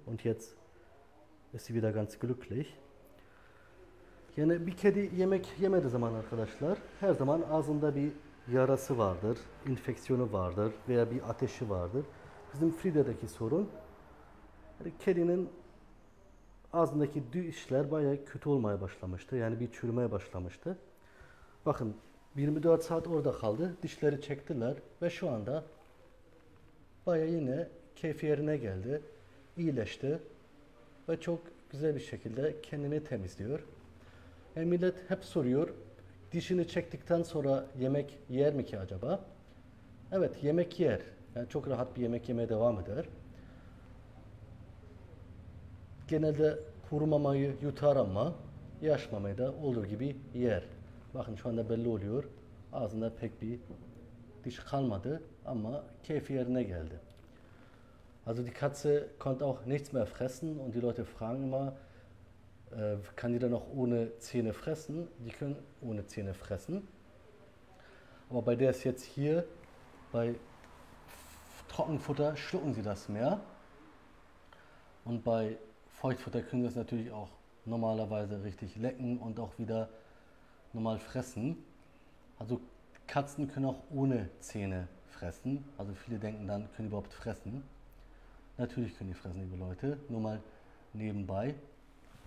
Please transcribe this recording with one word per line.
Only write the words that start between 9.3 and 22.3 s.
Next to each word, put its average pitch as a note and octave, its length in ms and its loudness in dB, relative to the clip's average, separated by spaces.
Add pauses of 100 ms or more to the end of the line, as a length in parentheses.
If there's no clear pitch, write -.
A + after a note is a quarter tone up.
enfeksiyonu B2 640 2
vardır G2 400 2 (160)
veya A#2 220 6
bir A#2+ 180 -2
ateşi A#2 400 -2
vardır. G2 360 0 (480)
Bizim D#3+ 180 6
Fride'deki D3 560 2
sorun, D#3 420 2 (1120)
yani E3+ 200 -8
kedinin F3 500 4 (1200)
ağzındaki D3 500 4 (100)
dişler D3+ 580 0
bayağı C#3+ 340 2
kötü - 240 -4
olmaya G#2+ 320 4
başlamıştı. F#2 540 -6
Yani A2+ 240 0
bir A#2+ 120 -2
çürümeye A#2 400 0
başlamıştı. F#2 640 -4 (880)
Bakın A#2+ 300 2 (400)